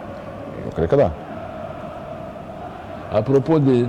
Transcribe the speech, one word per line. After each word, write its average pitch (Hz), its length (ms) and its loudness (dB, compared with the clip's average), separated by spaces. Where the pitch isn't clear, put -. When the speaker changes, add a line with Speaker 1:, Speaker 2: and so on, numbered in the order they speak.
Speaker 1:
Eu - 100 -6
cred 82 120 2
că - 80 4
da. 120 160 6
Speaker 2:
Apropo 131 440 4
de, 131 320 6